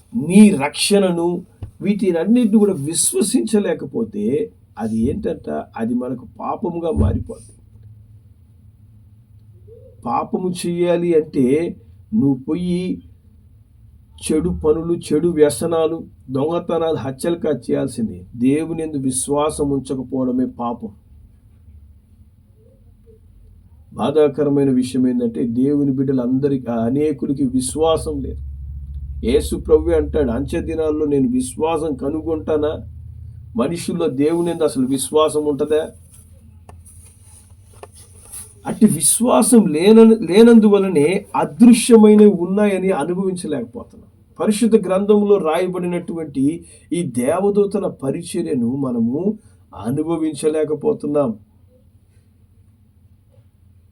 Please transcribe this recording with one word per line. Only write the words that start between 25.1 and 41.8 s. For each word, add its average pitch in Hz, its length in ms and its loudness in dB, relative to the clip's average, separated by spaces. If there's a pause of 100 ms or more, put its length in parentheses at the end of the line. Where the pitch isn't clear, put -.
దేవుని 139 440 0
బిడ్డలందరికీ, 131 800 -2
అనేకులకి 139 720 -2
విశ్వాసం 147 800 -2
లేదు. 117 200 -10 (840)
యేసు 127 300 0
ప్రభువే 160 400 2
అంటాడు, 147 360 0
"అంచె 143 300 -4
దినాల్లో 156 440 -2
నేను 143 220 2
విశ్వాసం 147 680 -2
కనుగొంటానా? 156 880 -4 (720)
మనుషుల్లో 170 520 -2
దేవుని 165 440 0
యందు 165 120 -4
అసలు 135 220 0
విశ్వాసం 151 600 0
ఉంటదా?" 151 460 -2 (2750)
అట్టి - 200 2
విశ్వాసం 226 840 4
లేన-, 220 580 6
లేనందువలనే 196 1000 6 (100)
అదృశ్యమైనవి 214 960 8